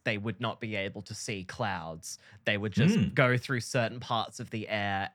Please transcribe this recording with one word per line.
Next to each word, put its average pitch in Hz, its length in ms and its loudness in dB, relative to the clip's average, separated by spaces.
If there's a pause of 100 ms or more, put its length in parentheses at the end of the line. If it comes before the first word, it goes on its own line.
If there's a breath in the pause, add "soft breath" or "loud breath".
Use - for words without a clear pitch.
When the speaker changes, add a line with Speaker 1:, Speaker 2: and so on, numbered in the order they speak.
Speaker 1:
they 110 120 0
would 104 240 -4
not 113 220 -2
be 110 140 -4
able 98 260 -4
to 110 120 -12
see 101 300 -6
clouds. 87 760 -6 (280 loud breath)
They 104 100 4
would 101 160 -2
just 175 240 6
Speaker 2:
Mm. 120 180 4
Speaker 1:
go 127 220 6
through 120 240 -2
certain 120 400 0
parts - 400 -2
of 117 80 -10
the 110 200 -6
air 101 460 0